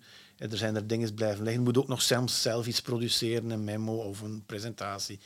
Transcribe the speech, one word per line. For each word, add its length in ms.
eh, 140
er 60
zijn 180
er 120
dingen 260
blijven 300
liggen. 160
Je 80
moet 100
ook 100
nog 140
zelfs 400
zelf 260
iets 140
produceren, 680
een 140
memo 320
of 260
een 240
presentatie. 800